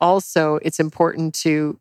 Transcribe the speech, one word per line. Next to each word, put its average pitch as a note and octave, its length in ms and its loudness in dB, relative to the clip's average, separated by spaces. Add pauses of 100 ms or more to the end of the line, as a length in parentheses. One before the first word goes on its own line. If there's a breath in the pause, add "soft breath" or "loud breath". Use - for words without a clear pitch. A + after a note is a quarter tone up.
also, E3+ 600 2
it's - 160 -4
important D#3+ 560 0
to D3+ 460 0